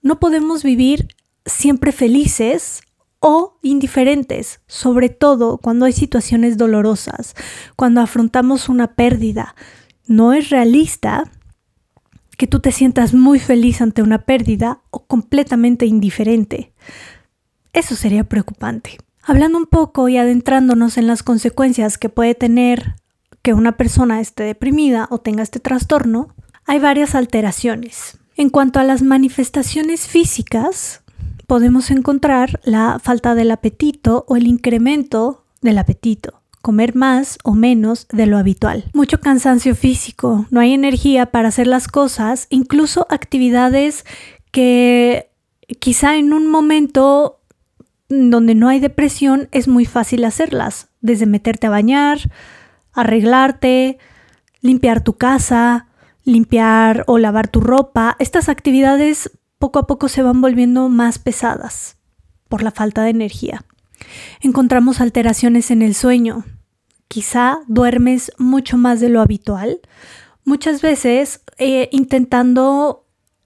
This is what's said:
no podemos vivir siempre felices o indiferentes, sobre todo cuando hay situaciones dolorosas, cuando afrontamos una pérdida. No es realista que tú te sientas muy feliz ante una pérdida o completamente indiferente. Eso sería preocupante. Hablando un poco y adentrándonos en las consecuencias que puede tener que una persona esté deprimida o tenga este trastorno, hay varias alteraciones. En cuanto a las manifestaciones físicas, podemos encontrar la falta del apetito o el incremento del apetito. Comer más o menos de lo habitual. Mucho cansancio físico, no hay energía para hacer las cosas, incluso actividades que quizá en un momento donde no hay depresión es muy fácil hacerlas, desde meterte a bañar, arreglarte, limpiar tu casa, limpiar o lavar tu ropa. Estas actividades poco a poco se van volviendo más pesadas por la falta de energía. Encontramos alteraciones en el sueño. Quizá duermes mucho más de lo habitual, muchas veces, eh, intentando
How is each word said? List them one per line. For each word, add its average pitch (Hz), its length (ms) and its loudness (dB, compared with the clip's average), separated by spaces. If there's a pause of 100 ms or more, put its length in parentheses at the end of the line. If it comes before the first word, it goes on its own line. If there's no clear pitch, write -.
no 294 180 0
podemos 320 440 -2
vivir 262 440 0 (380)
siempre 277 480 0
felices 262 880 -2 (380)
o 320 420 0
indiferentes, 269 1080 -2
sobre 247 420 0
todo 247 480 0
cuando 240 280 0
hay 247 80 2
situaciones 233 640 -2
dolorosas, 220 800 -2 (400)
cuando 240 260 2
afrontamos 247 680 0
una 240 260 0
pérdida. 220 600 -2 (500)
No 226 280 4
es 294 160 0
realista 254 840 0 (1080)
que 254 100 -2
tú 269 120 0
te 262 120 0
sientas 247 420 0
muy 262 260 6
feliz 240 420 0
ante 220 220 0
una 220 160 2
pérdida 233 640 -2 (100)
o - 160 -16
completamente 247 800 0
indiferente. 214 840 -2 (1040)
Eso 330 220 -2
sería 214 280 -2
preocupante. 214 720 -6 (260)
Hablando 311 340 2
un 330 80 -2
poco 302 420 0
y 254 100 0
adentrándonos 247 800 2
en 233 100 2
las 233 160 -2
consecuencias 240 720 -2
que 226 120 -6
puede 233 260 0
tener 240 600 0 (460)
que 233 120 0
una 226 220 2
persona 233 460 0
esté 214 220 -10
deprimida 247 640 -2
o 240 80 -6
tenga 214 260 -6
este 233 160 -8
trastorno, 254 760 -2 (300)
hay 285 140 0
varias 285 360 0
alteraciones. 233 1040 -6 (160)
En 285 140 0
cuanto 269 300 2
a 262 40 2
las 269 180 0
manifestaciones 269 1040 -2
físicas, - 960 -4 (460)
podemos 247 420 2
encontrar 269 720 0
la 226 380 0
falta 240 320 0
del 226 180 2
apetito 233 760 -2
o 254 80 0
el 240 100 2
incremento 240 1000 -2 (160)
del 220 180 2
apetito. - 600 -4 (200)
Comer 233 340 0
más 262 480 0
o 214 100 0
menos 226 560 0
de 220 160 0
lo 208 120 2
habitual. 196 560 -2
Mucho - 280 0
cansancio 254 520 2
físico, 240 760 -2
no 240 100 2
hay 247 140 4
energía 269 540 2
para 226 200 0
hacer 240 180 0
las 254 220 0
cosas, 254 600 -2
incluso 294 600 0
actividades 254 920 0 (480)
que 247 800 2 (480)
quizá 285 380 0
en 294 160 2
un 311 160 0
momento 294 920 2 (720)
donde 233 440 2
no 226 140 4
hay 269 140 2
depresión 277 720 0
es 262 160 -2
muy 240 160 4
fácil 240 400 -2
hacerlas, 294 640 -6 (100)
desde 226 260 0
meterte 220 420 -2
a - 20 0
bañar, 277 500 0 (720)
arreglarte, 254 1080 0 (640)
limpiar 247 420 2
tu 226 120 -2
casa, 240 760 0 (380)
limpiar 226 800 2
o 233 100 4
lavar 220 300 0
tu - 140 0
ropa. 240 580 0
Estas 311 300 -2
actividades 277 840 0 (280)
poco 277 200 -2
a 269 80 -2
poco 277 220 -4
se 269 120 -2
van 254 200 2
volviendo 247 480 2
más 233 300 0
pesadas - 800 -8 (520)
por 208 120 -6
la 220 100 -4
falta 214 320 -4
de 226 80 0
energía. - 520 -6 (800)
Encontramos 254 600 2
alteraciones 233 680 0
en 226 100 2
el 214 140 2
sueño. 233 480 0 (640)
Quizá 247 600 -2
duermes 247 720 0
mucho 254 400 0
más 240 220 2
de 240 100 2
lo 226 120 4
habitual, 214 580 -4 (640)
muchas 285 380 -2
veces, 277 600 -2 (160)
eh, 262 340 -2
intentando 262 1160 0 (400)